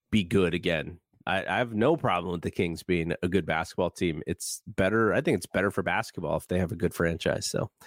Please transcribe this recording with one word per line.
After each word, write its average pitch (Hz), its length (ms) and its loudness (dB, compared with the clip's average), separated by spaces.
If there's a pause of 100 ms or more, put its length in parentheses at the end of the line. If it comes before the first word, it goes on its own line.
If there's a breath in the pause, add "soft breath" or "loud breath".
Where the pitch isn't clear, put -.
be 107 140 4
good 87 300 4
again. 85 460 -2 (260)
I, 95 200 0
I 92 120 0
have 120 160 -2
no 127 240 4
problem 90 340 0
with 87 120 -4
the 95 80 -2
Kings 85 300 -2
being 85 400 0
a 90 60 0
good 87 180 2
basketball 82 440 -2
team. 82 360 -2
It's - 420 -6
better. 104 460 2
I 110 60 4
think 147 180 2
it's 87 80 -4
better 98 240 0
for 92 140 -2
basketball 87 540 -2
if - 100 -6
they 90 120 0
have 87 120 0
a 85 60 -6
good 85 160 0
franchise. - 520 0
So, - 240 -2 (180)